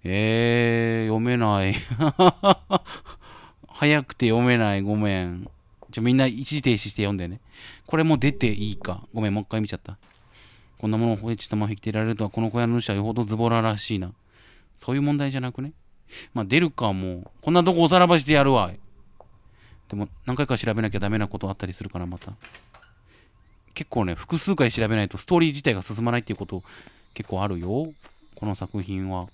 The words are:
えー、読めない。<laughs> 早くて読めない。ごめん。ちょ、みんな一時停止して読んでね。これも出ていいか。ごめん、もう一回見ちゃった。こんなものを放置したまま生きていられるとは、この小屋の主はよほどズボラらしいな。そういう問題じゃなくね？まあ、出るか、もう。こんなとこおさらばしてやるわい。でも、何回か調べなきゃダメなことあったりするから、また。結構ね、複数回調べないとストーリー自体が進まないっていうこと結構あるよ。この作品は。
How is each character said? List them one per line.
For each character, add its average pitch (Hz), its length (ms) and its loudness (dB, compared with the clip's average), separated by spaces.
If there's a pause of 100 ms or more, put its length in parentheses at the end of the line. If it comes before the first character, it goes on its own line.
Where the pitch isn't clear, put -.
え 113 1040 0
ー、 - 20 0
読 113 80 0
め 123 180 0
な 104 300 2
い。 98 60 0 (960)
<laughs> - 960 -8
早 147 360 2
く - 120 -14
て 123 140 0
読 117 160 4
め 123 140 4
な 107 160 2
い。 98 80 -2
ご 104 120 0
め 101 280 0
ん。 90 260 -8 (420)
ち - 80 -8
ょ、 - 40 -4
み 123 100 4
ん 131 40 4
な 131 100 4
一 123 160 -4
時 147 180 -4
停 123 140 2
止 - 20 -2
し 104 160 -6
て - 80 -4
読 101 120 0
ん 98 40 -4
で 87 100 -6
ね。 92 140 -12 (460)
こ 156 100 0
れ 160 60 4
も 160 140 4
出 147 140 2
て 120 220 0
い 104 200 -2
い 95 40 -8
か。 92 240 -10 (100)
ご 113 100 -4
め 104 80 0
ん、 98 40 0
も 104 80 0
う - 20 -6
一 - 60 -12
回 110 120 -2
見 104 60 -4
ち - 60 -8
ゃ 90 40 -8
っ - 20 -10
た。 - 180 -16 (800)
こ 110 100 -4
ん 107 40 0
な 110 80 0
も 117 80 2
の 113 60 2
を - 20 0
放 107 140 -8
置 113 140 -6
し - 40 -16
た - 80 -4
ま 107 100 0
ま 104 60 -4
生 101 60 -8
き - 20 -18
て - 100 -6
い 104 40 -6
ら 107 100 0
れ 113 60 0
る 110 60 -2
と 110 100 -4
は、 101 40 -4
こ - 120 -4
の 113 100 -2
小 120 80 -2
屋 120 80 0
の 117 120 2
主 113 120 -4
は 98 40 0
よ 101 80 0
ほ 110 100 -2
ど 117 100 -2
ズ 107 120 -4
ボ 117 140 0
ラ 117 140 2
ら 110 120 0
し 104 200 -6
い 98 40 -2
な。 92 140 -10 (640)
そ - 160 -6
う - 20 -2
い 143 40 0
う - 20 0
問 147 160 0
題 139 140 -2
じ 135 60 -4
ゃ 131 40 -4
な 127 100 -6
く 127 120 -10
ね？ 147 100 -10 (600)
ま 113 80 -2
あ、 - 20 -4
出 117 140 4
る 170 100 2
か、 110 240 -2
も 92 200 -4
う。 - 180 -12 (100)
こ - 80 -2
ん 165 60 4
な 175 80 8
と 180 100 6
こ 170 80 4
お 165 80 6
さ 185 80 6
ら 180 80 8
ば 170 140 6
し 139 40 -4
て 147 100 2
や 143 100 6
る 139 80 4
わ 101 200 2
い。 - 80 -14 (1080)
で 104 60 -8
も、 104 120 -4 (200)
何 127 80 -4
回 139 100 0
か 123 140 -2
調 113 160 -2
べ 110 80 0
な 107 80 -2
き 101 40 -4
ゃ 101 40 0
ダ 101 100 -2
メ 110 80 0
な 104 100 -2
こ 101 120 -8
と 98 100 -6
あ 98 40 -4
っ - 40 -10
た - 80 -8
り 90 80 -8
す - 100 -12
る 98 60 -8
か - 80 -10
ら、 90 80 -6
ま 90 140 -10
た。 - 140 -16 (1400)
結 - 160 -10
構 110 160 0
ね、 87 100 -2
複 - 220 -4
数 196 180 0
回 127 160 2
調 113 160 0
べ 110 80 2
な 107 80 2
い 95 60 -2
と - 80 -12
ス - 80 -12
ト 180 100 0
ー 170 40 6
リ 165 80 4
ー - 20 2
自 139 140 -8
体 127 100 2
が 95 80 -2
進 110 220 -6
ま 117 80 0
な 120 60 0
い 117 40 0
っ - 20 -14
て 110 100 -6
い - 20 -4
う - 20 -20
こ 98 80 -8
と 92 180 -10 (500)
結 - 160 -12
構 95 140 -2
あ 104 40 -2
る 92 120 -4
よ。 127 340 -4 (420)
こ - 100 -10
の 101 100 -2
作 98 260 -8
品 95 280 -6
は。 92 240 -6